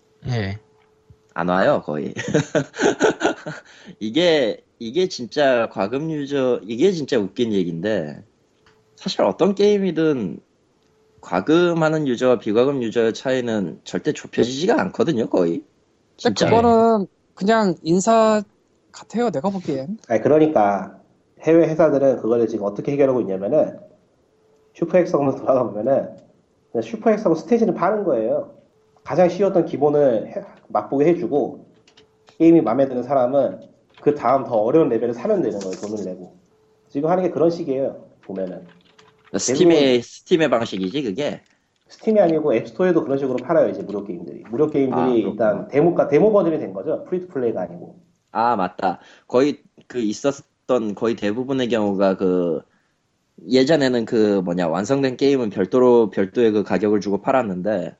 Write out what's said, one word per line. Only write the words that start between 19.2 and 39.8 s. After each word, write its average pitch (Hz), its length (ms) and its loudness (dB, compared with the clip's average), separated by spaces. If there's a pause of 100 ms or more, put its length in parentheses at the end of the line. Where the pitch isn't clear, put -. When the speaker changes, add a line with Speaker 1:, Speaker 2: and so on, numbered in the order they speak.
Speaker 3:
내가 156 200 -2
보기엔. 175 480 -6 (100)
Speaker 4:
아니, 113 140 0
그러니까 113 800 2 (420)
해외 160 260 4
회사들은 139 540 2
그거를 117 260 2
지금 107 180 -4
어떻게 101 280 -6
해결하고 131 280 2
있냐면은, 98 560 -2 (960)
슈퍼 170 260 0
엑사곤으로 143 380 0
돌아가 131 260 0
보면은 107 460 -2 (640)
그냥 - 120 -4
슈퍼 - 280 -2
엑사곤 180 260 0
스테이지를 214 360 2
파는 202 300 -2
거예요. 131 500 -2 (500)
가장 175 260 2
쉬웠던 175 360 0
기본을 143 600 2
해, - 140 -10 (260)
맛보게 135 380 0
해주고, 147 600 -2 (720)
게임이 165 240 6
마음에 131 260 2
드는 123 160 -6
사람은 131 580 0 (400)
그 147 140 2
다음 127 280 2
더 123 120 -4
어려운 131 340 4
레벨을 117 240 -2
사면 202 280 -2
되는 101 180 -2
거예요, 92 220 -8
돈을 104 240 -8
내고. 92 300 -14 (540)
지금 147 200 -4
하는 185 140 0
게 175 80 0
그런 156 180 0
식이에요, 139 560 -4 (180)
보면은. 95 420 -10 (720)
Speaker 2:
스팀의, 151 440 4
Speaker 4:
대부분 127 240 4